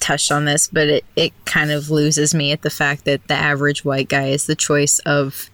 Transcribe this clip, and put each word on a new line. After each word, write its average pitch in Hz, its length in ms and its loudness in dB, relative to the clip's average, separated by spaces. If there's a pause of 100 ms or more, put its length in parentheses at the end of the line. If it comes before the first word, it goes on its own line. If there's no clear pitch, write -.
touched - 320 -2
on 147 120 0
this, 147 240 2
but 151 200 0
it, 147 160 2 (120)
it 165 160 0 (120)
kind 151 260 -2
of 147 200 -4
loses 151 440 2
me 143 180 0
at 151 100 -4
the 151 80 -2
fact 143 340 -2
that 139 240 -2
the 143 60 -2
average 143 500 0
white 135 240 -2
guy 139 200 0
is 139 180 0
the 156 80 0
choice 147 460 2
of 143 540 -2